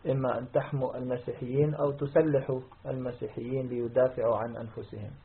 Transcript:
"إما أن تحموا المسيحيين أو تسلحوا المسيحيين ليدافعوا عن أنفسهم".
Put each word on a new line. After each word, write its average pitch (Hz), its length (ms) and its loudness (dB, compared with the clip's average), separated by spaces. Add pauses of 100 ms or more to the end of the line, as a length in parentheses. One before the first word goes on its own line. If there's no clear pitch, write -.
"إما 131 280 2
أن 127 140 -6
تحموا 131 460 0
المسيحيين 127 760 0
أو 143 160 2
تسلحوا 139 720 2 (240)
المسيحيين 127 840 -4
ليدافعوا 120 680 2
عن 113 180 -4
أنفسهم". 110 560 -10 (140)